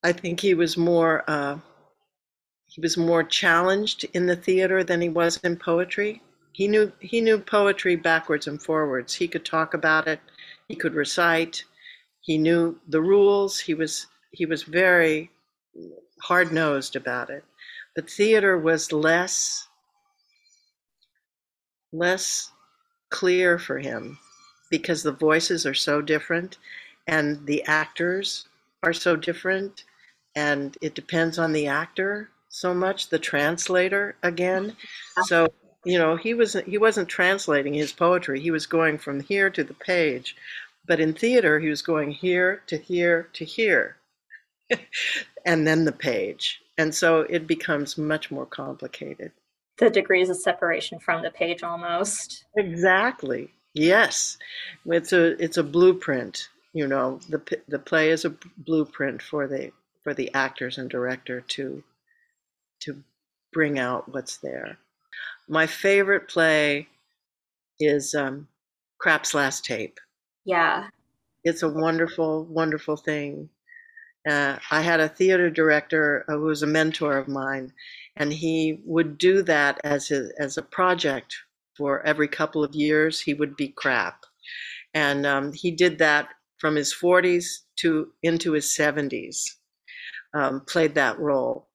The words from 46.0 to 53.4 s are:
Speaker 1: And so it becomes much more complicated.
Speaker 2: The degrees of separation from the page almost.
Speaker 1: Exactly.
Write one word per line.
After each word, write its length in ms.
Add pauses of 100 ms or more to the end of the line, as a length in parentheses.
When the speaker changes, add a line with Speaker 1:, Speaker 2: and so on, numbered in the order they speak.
Speaker 1:
And 160
so 340
it 180
becomes 520
much 320
more 160
complicated. 840 (460)
Speaker 2:
The 120
degrees 400
of 60
separation 640
from 220
the 80
page 320
almost. 840 (120)
Speaker 1:
Exactly. 960 (220)